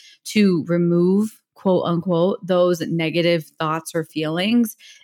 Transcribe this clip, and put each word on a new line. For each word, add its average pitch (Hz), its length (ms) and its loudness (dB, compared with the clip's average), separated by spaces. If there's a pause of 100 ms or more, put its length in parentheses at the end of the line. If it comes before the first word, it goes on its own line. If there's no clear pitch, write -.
(280)
to 190 400 2
remove, 175 680 2 (160)
quote - 320 0
unquote, 175 600 -2
those 180 360 2
negative 165 760 -2
thoughts 160 360 -6
or 160 100 -2
feelings 185 720 -2 (280)